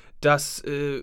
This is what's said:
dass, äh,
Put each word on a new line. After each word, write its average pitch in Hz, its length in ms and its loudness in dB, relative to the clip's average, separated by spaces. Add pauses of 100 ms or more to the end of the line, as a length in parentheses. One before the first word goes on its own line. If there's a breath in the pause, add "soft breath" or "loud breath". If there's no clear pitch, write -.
(220 loud breath)
dass, 147 440 2
äh, 143 380 -4